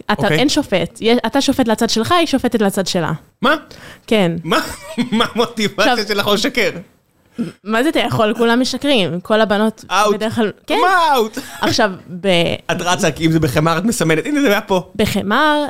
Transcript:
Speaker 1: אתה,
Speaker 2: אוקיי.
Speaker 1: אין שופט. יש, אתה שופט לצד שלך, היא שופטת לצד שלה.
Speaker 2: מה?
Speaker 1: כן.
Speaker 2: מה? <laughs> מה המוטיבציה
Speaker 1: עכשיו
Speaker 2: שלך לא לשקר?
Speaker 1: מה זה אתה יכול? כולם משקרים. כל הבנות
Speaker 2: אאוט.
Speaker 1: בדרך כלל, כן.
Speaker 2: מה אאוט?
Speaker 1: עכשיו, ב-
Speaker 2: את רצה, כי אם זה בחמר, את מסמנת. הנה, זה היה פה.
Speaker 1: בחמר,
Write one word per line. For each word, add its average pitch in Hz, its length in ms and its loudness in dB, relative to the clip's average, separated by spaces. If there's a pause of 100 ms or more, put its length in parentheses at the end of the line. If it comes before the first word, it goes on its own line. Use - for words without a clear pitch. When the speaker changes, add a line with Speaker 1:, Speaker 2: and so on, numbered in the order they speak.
Speaker 1:
אתה, 208 180 0
Speaker 2:
אוקיי. 156 160 2
Speaker 1:
אין 262 100 2
שופט. - 520 -2
יש, 226 240 2
אתה 269 160 0
שופט 262 260 0
לצד 220 220 0
שלך, 220 220 -2
היא 339 160 2
שופטת 240 340 0
לצד 196 260 0
שלה. 170 240 -2 (300)
Speaker 2:
מה? 277 140 2 (520)
Speaker 1:
כן. 196 240 2 (120)
Speaker 2:
מה? 170 140 0 (300)
<laughs> - 240 -4
מה 226 140 2 (100)
המוטיבציה 214 580 0
Speaker 1:
עכשיו 214 140 -2
Speaker 2:
שלך 202 200 -2
לא 208 60 2
לשקר? 202 360 0 (920)
Speaker 1:
מה 220 200 0
זה 311 60 2
אתה - 100 -2
יכול? 208 380 0
כולם 233 240 2
משקרים. 240 580 0
כל 214 220 0
הבנות 214 500 0
Speaker 2:
אאוט. 208 240 2
Speaker 1:
בדרך 214 200 -4
כלל, 214 160 0 (160)
כן. 302 140 -2
Speaker 2:
מה 349 340 4
אאוט? 220 220 -2 (240)
Speaker 1:
עכשיו, 247 300 2 (300)
ב- 190 60 -2 (440)
Speaker 2:
את 165 100 -2
רצה, 175 300 0
כי 151 140 -4
אם 160 60 4
זה 160 80 2
בחמר, 160 380 2
את 170 60 -2
מסמנת. 160 420 0
הנה, 285 160 0
זה 285 60 2
היה 202 140 2
פה. 185 340 -2
Speaker 1:
בחמר, 208 760 0